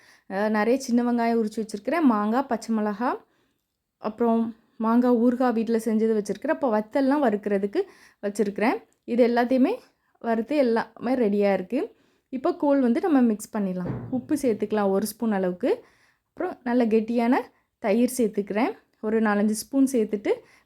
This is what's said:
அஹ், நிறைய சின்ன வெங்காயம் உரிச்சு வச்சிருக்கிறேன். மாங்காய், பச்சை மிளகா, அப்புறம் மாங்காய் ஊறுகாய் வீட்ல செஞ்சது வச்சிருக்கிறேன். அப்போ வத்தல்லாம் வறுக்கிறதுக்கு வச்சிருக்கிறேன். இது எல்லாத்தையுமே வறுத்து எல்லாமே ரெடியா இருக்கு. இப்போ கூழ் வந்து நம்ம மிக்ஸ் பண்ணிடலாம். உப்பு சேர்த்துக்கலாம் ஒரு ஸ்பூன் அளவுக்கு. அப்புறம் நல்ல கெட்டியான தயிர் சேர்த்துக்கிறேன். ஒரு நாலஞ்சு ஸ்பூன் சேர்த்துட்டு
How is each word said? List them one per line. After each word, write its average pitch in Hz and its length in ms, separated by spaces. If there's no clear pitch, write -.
அஹ், 208 200
நிறைய 220 280
சின்ன 240 240
வெங்காயம் 233 380
உரிச்சு 220 200
வச்சிருக்கிறேன். 262 460
மாங்காய், 226 420
பச்சை 226 240
மிளகா, 214 380
அப்புறம் 226 400
மாங்காய் 240 380
ஊறுகாய் 247 360
வீட்ல 226 240
செஞ்சது 220 360
வச்சிருக்கிறேன். 214 420
அப்போ 277 140
வத்தல்லாம் 269 520
வறுக்கிறதுக்கு 208 580
வச்சிருக்கிறேன். 202 540
இது 233 160
எல்லாத்தையுமே 247 480
வறுத்து 226 340
எல்லாமே 233 580
ரெடியா 202 360
இருக்கு. 185 280
இப்போ 269 220
கூழ் 285 260
வந்து 240 200
நம்ம 339 220
மிக்ஸ் 214 300
பண்ணிடலாம். 185 400
உப்பு 254 260
சேர்த்துக்கலாம் 208 560
ஒரு 202 140
ஸ்பூன் 220 280
அளவுக்கு. 190 360
அப்புறம் - 340
நல்ல 247 220
கெட்டியான 233 480
தயிர் 240 320
சேர்த்துக்கிறேன். 208 580
ஒரு 220 180
நாலஞ்சு 214 340
ஸ்பூன் 269 320
சேர்த்துட்டு 220 440